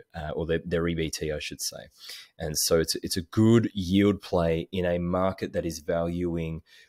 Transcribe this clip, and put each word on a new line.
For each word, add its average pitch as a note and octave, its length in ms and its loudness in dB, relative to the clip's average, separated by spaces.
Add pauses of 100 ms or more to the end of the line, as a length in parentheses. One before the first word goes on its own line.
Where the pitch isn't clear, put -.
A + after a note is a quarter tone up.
(140)
uh, D2+ 220 -8
or E2 100 -2
their, E2 180 0
their E2+ 240 0
E E2+ 60 0
B D#2+ 160 -2
T, D#2 220 -6
I D2 80 -4
should - 220 -12
say. - 160 -8 (600)
And D#2 180 -6
so - 240 4
it's, D#2+ 160 0
it's F2+ 200 -6
a F#2 60 -4
good A2 520 4
yield G2 480 4
play E2 520 0
in F2+ 120 0
a F2 140 0
market F2+ 540 -2
that F2 120 -4
is D#2+ 140 -8
valuing E2+ 800 -4 (280)